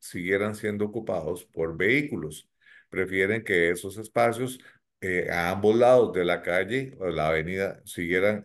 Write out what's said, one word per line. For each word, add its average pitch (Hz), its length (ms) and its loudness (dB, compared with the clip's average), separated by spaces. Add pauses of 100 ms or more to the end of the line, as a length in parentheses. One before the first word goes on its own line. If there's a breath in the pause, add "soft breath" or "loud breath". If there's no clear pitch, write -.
siguieran 98 560 -2
siendo 104 300 -2
ocupados 92 580 -6
por 82 320 -6
vehículos. 95 720 -2 (400 soft breath)
Prefieren 95 560 0
que 87 260 4
esos 92 280 -6
espacios, 117 600 -2 (420 loud breath)
eh, 90 300 -2
a 85 200 0
ambos 101 260 4
lados 120 360 6
de 90 120 0
la 87 180 0
calle 101 560 -2
o 95 80 -6
de 87 60 0
la 78 160 0
avenida 87 560 -2
siguieran, 92 600 0